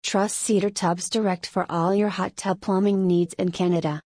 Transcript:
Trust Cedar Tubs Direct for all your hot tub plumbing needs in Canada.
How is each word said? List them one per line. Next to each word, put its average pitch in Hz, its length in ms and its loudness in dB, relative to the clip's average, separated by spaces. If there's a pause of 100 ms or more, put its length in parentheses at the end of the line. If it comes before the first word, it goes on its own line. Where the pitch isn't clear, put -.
Trust 202 380 0
Cedar 202 320 2
Tubs 180 360 -2
Direct 196 380 -2
for - 240 -4
all 170 240 0
your 208 160 2
hot 190 260 -4
tub 196 260 -4
plumbing 196 440 2
needs 175 300 2
in 180 160 -2
Canada. 165 540 0